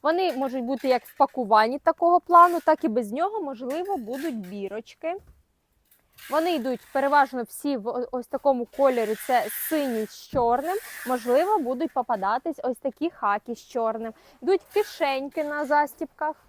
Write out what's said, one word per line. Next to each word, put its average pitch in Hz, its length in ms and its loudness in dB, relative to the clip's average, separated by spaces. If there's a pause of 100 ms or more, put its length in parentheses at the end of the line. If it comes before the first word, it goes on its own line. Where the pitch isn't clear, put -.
Вони 339 320 2
можуть 262 300 -4
бути 262 240 -4
як 247 160 2
в - 140 -20
пакуванні 226 600 2
такого 339 400 4
плану, 349 460 8
так 311 180 2
і 302 40 0
без 214 240 -2
нього, 392 300 -4
можливо, 294 560 -6
будуть 240 520 -8
бірочки. 208 680 -8 (1160)
Вони 320 240 2
йдуть 247 260 -4 (120)
переважно 269 500 2
всі 277 340 -4
в 208 100 -6
о-, 240 240 -4
ось 247 160 -6
такому 262 400 0 (100)
кольорі, 240 380 2
це 247 340 0
синій 254 560 -2
з - 220 -18
чорним. 269 500 0 (300)
Можливо, 254 520 2
будуть 262 340 -4
попадатись 233 680 -2
ось 247 140 -2
такі 294 320 -4
хакі 214 460 -2
з - 120 -20
чорним. 226 460 -4 (280)
Йдуть 349 200 2 (120)
кишеньки 285 720 -2
на 294 220 -4
застібках. 294 720 -2 (140)